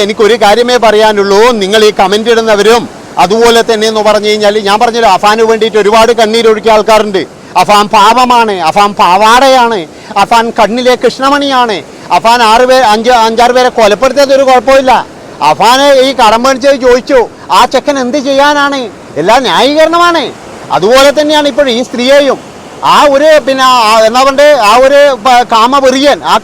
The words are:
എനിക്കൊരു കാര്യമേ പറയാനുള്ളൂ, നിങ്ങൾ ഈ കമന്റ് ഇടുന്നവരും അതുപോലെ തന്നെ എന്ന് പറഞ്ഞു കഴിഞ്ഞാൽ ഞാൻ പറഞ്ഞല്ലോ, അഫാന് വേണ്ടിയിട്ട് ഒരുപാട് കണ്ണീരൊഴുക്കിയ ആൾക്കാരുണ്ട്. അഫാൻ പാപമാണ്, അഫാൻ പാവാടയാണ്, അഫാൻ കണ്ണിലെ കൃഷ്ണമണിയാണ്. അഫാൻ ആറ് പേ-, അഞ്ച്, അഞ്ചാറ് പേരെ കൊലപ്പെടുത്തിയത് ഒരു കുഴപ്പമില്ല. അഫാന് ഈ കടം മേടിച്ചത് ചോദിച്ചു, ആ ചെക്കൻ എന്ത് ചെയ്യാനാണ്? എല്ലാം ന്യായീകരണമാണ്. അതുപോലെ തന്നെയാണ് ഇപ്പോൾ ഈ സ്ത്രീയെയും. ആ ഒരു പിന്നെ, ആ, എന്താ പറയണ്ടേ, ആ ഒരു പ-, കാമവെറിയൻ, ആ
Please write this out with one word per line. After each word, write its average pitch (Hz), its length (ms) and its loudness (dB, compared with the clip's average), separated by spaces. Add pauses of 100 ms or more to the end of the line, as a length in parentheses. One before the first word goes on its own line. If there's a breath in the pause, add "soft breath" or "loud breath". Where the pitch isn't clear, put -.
എനിക്കൊരു 208 420 0
കാര്യമേ 240 320 0 (100)
പറയാനുള്ളൂ, 208 540 0 (220)
നിങ്ങൾ 202 260 0
ഈ - 20 2 (100)
കമന്റ് 208 340 -2
ഇടുന്നവരും 220 500 0 (400)
അതുപോലെ 233 440 2
തന്നെ 220 220 -2
എന്ന് 214 180 -4
പറഞ്ഞു 208 220 0
കഴിഞ്ഞാൽ 208 240 0 (140)
ഞാൻ 202 140 0
പറഞ്ഞല്ലോ, 233 340 0
അഫാന് 214 340 0
വേണ്ടിയിട്ട് 220 320 -2
ഒരുപാട് 220 380 2
കണ്ണീരൊഴുക്കിയ 220 560 0
ആൾക്കാരുണ്ട്. 208 460 0 (380 loud breath)
അഫാൻ 202 340 0
പാപമാണ്, 233 600 2 (140)
അഫാൻ 202 300 0
പാവാടയാണ്, 226 800 2 (440 loud breath)
അഫാൻ 226 220 0 (140)
കണ്ണിലെ 240 440 0
കൃഷ്ണമണിയാണ്. 262 720 -2 (400 loud breath)
അഫാൻ 233 240 0 (100)
ആറ് 240 200 2
പേ-, 262 220 2
അഞ്ച്, 226 200 0 (140)
അഞ്ചാറ് 233 300 0
പേരെ 254 220 2
കൊലപ്പെടുത്തിയത് 254 580 0
ഒരു 269 120 0
കുഴപ്പമില്ല. 254 440 2 (580)
അഫാന് 233 360 2 (200)
ഈ 269 40 -2 (100)
കടം 226 240 2
മേടിച്ചത് 269 420 0
ചോദിച്ചു, 254 340 2 (380 loud breath)
ആ - 20 4 (120)
ചെക്കൻ 277 320 -2
എന്ത് 247 220 -4
ചെയ്യാനാണ്? 285 540 0 (420)
എല്ലാം 220 260 0
ന്യായീകരണമാണ്. 320 760 0 (520)
അതുപോലെ 254 420 2
തന്നെയാണ് 302 340 -2
ഇപ്പോൾ 277 160 -2 (100)
ഈ - 100 -4
സ്ത്രീയെയും. 262 500 0 (560)
ആ - 20 2 (180)
ഒരു 294 160 2 (160)
പിന്നെ, 262 180 -2 (240)
ആ, 214 40 2 (160)
എന്താ 294 180 0
പറയണ്ടേ, 277 220 2 (220)
ആ - 20 4 (140)
ഒരു 285 140 2 (240)
പ-, 247 180 2 (120)
കാമവെറിയൻ, 262 680 0 (120)
ആ 202 120 2